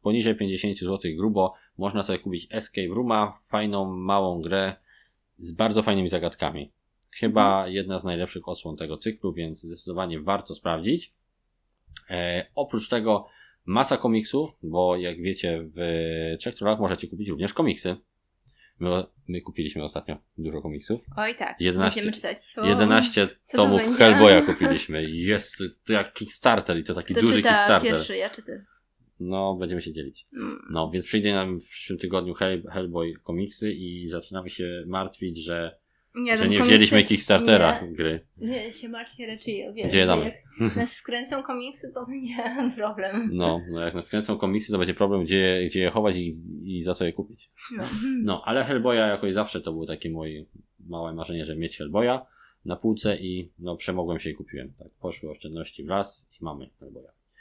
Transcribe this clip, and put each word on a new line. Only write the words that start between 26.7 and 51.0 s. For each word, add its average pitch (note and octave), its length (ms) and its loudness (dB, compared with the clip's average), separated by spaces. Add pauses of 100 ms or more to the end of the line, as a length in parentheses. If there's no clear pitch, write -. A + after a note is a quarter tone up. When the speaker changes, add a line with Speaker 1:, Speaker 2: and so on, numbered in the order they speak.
Speaker 1:
i D#2 60 -4
to F2+ 100 -4
taki F2+ 200 -6
Speaker 2:
To - 60 2
Speaker 1:
duży A#2 160 6
Speaker 2:
czyta G#2+ 120 4
Speaker 1:
Kickstarter. G#3+ 440 6
Speaker 2:
pierwszy, F#3+ 240 -2
ja F#3+ 140 -4
czytam. - 240 -14 (680)
Speaker 1:
No, F#2+ 340 -2
będziemy F2+ 280 -4
się E2 100 -10
dzielić. C#2+ 340 -12 (100)
Speaker 2:
Mm. F2 220 -10 (120)
Speaker 1:
No, D#2+ 200 -2
więc F2+ 160 -4
przyjdzie G#2 280 2
nam F#2 260 -2
w - 80 -18
przyszłym - 300 -8
tygodniu F2+ 360 -2
Hell-, F#2 360 -2
Hellboy E2+ 420 -4 (120)
komiksy G2+ 480 -4
i F2 340 -10
zaczynamy F2 440 -8
się F2 360 -8
martwić, F#2 580 -6
że, E2+ 340 -6 (360)
Speaker 2:
Nie, A#3+ 220 -4
Speaker 1:
że G#3+ 60 0
Speaker 2:
ten - 80 4
Speaker 1:
nie G#2 80 4
Speaker 2:
komiksy - 180 4
Speaker 1:
wzięliśmy G#2+ 280 8
Kickstartera G2+ 760 6
Speaker 2:
nie. F2 120 -10
Speaker 1:
gry. D#2+ 340 -2 (100)
Speaker 2:
Nie, A3 360 -6
się A#3 160 -14
martwię A#3 380 -14
raczej A3 420 -10
o G3+ 40 -14
wiele. G#3 160 -4
Speaker 1:
Gdzie - 100 4
je F#2 80 8
damy? F2+ 260 2 (280)
Speaker 2:
Jak A2+ 160 2
nas A#3+ 180 -2
wkręcą B3+ 480 -6
komiksy, B3+ 520 -10
to A#3+ 120 -10
będzie B3+ 280 -10 (240)
<laughs> B3+ 180 -2
problem. G#3 560 -4
Speaker 1:
No, F2 280 0 (100)
no, E2 100 -6
jak E2+ 140 -4
nas E2+ 120 -8
wkręcą G#2+ 320 -2
komiksy, G#2 340 0
to G2+ 60 0
będzie F2 160 0
problem, G2 300 2
gdzie, F#2 420 4
gdzie F#2+ 140 -2
je F2+ 100 4
chować G#2+ 260 2
i, E2 260 -6 (220)
i F2+ 180 -6
za F2+ 120 -2
co F2+ 100 -2
je E2+ 80 0
kupić. - 380 -10 (260)
Speaker 2:
No. F#3+ 80 -8 (380)
Speaker 1:
No, G#3 220 -2
ale B2 200 0
Hellboya B2 320 2 (120)
jakoś G2+ 260 0
zawsze G2+ 260 -2
to E2 120 -6
było D#2+ 140 -6
takie D#2+ 240 -8
moje D#2 340 -8 (440)
małe E2 260 -8